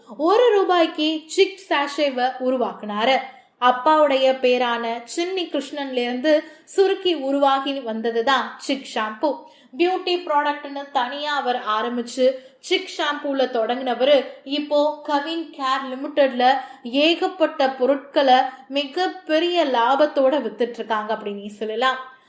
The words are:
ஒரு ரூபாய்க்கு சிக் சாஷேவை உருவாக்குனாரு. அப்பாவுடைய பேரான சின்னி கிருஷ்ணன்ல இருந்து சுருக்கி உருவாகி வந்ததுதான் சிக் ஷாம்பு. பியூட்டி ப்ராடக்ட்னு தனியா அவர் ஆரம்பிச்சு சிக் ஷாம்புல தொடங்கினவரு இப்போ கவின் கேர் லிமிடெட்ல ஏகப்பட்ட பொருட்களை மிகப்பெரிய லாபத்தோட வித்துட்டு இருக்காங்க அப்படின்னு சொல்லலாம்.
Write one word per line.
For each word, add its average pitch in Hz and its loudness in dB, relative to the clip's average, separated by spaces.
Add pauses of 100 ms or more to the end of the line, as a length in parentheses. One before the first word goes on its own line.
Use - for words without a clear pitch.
(180)
ஒரு 427 4
ரூபாய்க்கு 330 2
சிக் - 0
சாஷேவை 285 0
உருவாக்குனாரு. 233 0 (440)
அப்பாவுடைய 262 4
பேரான 240 0
சின்னி 359 -4
கிருஷ்ணன்ல 277 -6
இருந்து 254 2 (200)
சுருக்கி 381 2
உருவாகி 277 2
வந்ததுதான் 233 -2 (120)
சிக் - -4
ஷாம்பு. 214 -4 (340)
பியூட்டி 359 0 (100)
ப்ராடக்ட்னு 294 -4
தனியா 285 -4
அவர் 247 -2 (160)
ஆரம்பிச்சு 240 0 (280)
சிக் 370 -4
ஷாம்புல 294 -4
தொடங்கினவரு 254 0 (180)
இப்போ 294 0
கவின் 311 -4
கேர் 262 -2
லிமிடெட்ல 262 2 (300)
ஏகப்பட்ட 302 0
பொருட்களை 269 2 (320)
மிகப்பெரிய 330 0
லாபத்தோட 262 2
வித்துட்டு 226 -4
இருக்காங்க 214 -4
அப்படின்னு 208 -8
சொல்லலாம். 226 -2 (320)